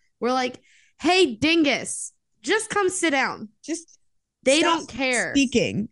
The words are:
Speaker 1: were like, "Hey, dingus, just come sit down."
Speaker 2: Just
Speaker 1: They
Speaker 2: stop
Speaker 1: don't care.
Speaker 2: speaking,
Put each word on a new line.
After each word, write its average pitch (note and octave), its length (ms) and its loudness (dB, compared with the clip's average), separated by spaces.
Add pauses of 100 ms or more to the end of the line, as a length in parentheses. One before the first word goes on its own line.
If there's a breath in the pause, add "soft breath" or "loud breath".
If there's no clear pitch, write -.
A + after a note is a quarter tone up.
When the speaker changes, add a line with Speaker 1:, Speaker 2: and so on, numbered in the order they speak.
(220)
Speaker 1:
were A#3 100 0
like, B3+ 300 -4 (400 soft breath)
"Hey, F4 340 4
dingus, D4+ 760 0 (280)
just G#4 280 -2
come G4+ 200 0
sit E4+ 220 -2
down." G#3+ 380 -2 (140)
Speaker 2:
Just - 340 -10 (460)
Speaker 1:
They C#4 160 4
Speaker 2:
stop E4+ 200 2
Speaker 1:
don't C#4 100 -12
care. B3 440 -2
Speaker 2:
speaking, A3 580 0